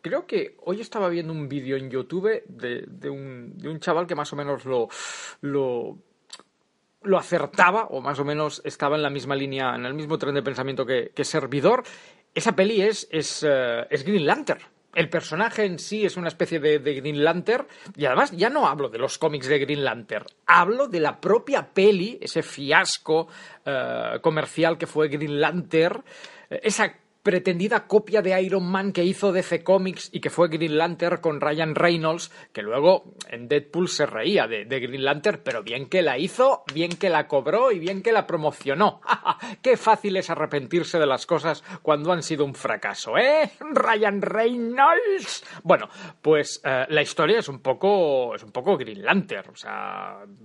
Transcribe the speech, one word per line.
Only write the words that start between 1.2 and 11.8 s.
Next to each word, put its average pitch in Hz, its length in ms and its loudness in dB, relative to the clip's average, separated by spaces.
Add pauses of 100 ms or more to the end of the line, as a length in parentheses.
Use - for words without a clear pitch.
un 151 160 -6
vídeo 135 300 -4
en 135 120 -8
YouTube 170 580 -2
de, 120 400 -8
de 139 220 -12
un, 131 480 -14
de - 120 -12
un 156 100 -10
chaval 175 260 0
que 170 100 -6
más 147 180 -6
o - 20 -10
menos 143 300 -6
lo, 123 240 0 (520)
lo, 127 560 -4 (1040)
lo 190 140 4
acertaba, 180 680 2
o 131 160 -8
más 135 180 -4
o 143 60 -2
menos 151 400 -4
estaba 147 300 -2
en 151 80 0
la 143 80 -2
misma 139 240 -4
línea, 135 400 -2
en 120 100 -6
el 131 80 -6
mismo 151 240 -4
tren 139 160 -4
de 139 80 0
pensamiento 131 440 -4
que, 123 300 -2
que 143 80 -2
Servidor. 147 600 0 (500)